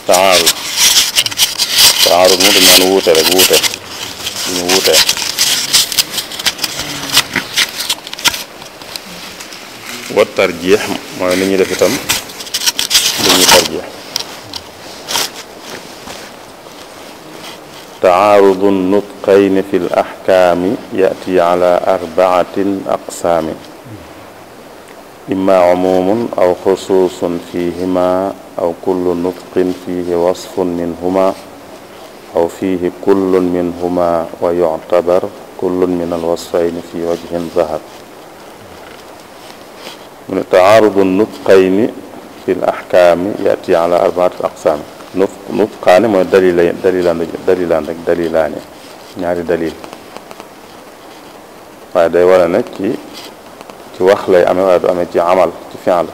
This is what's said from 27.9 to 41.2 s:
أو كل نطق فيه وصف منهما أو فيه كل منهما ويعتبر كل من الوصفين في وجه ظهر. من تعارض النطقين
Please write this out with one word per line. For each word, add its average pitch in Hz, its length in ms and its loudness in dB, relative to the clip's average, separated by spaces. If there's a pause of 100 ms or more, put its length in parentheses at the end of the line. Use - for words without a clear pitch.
أو 85 180 -2
كل 92 280 -2 (120)
نطق 90 380 -6 (320)
فيه 90 300 -4
وصف 87 440 -2
منهما 87 720 -2 (1040)
أو 85 120 2
فيه 90 500 -4
كل 98 340 2 (100)
منهما 87 840 -2 (140)
ويعتبر 87 800 0 (380)
كل 90 280 -2
من 87 240 -2
الوصفين 85 640 -2 (160)
في 87 120 -10
وجه 85 280 -6 (220)
ظهر. 78 260 -2 (2500)
من 95 220 -2
تعارض 101 480 6
النطقين 95 880 4 (580)